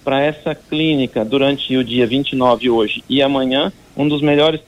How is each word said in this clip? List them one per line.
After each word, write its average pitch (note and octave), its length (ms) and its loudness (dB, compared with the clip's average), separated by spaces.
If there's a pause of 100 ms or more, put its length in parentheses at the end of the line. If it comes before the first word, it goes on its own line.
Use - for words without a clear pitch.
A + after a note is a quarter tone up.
pra C3+ 180 0
essa D3+ 360 -2
clínica D3 680 -2
durante C3+ 520 0
o B2+ 80 0
dia A#2+ 220 0
vinte C3+ 260 -2
e C3+ 40 -4
nove B2 320 2
hoje A2+ 400 0
e C#3 140 0
amanhã, C3+ 500 0 (240)
um C#3 100 0
dos D3 140 0
melhores D3+ 480 2